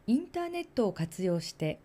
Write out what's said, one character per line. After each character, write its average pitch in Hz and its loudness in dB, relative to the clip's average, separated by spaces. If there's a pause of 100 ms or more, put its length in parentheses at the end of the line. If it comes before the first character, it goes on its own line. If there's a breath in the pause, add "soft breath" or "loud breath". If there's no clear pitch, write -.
イ 226 6
ン 339 4
タ 349 -4
ー - -4
ネ 349 -4
ッ 349 -8
ト 226 0
を 175 -2
活 165 -4
用 175 2
し - -6
て - -2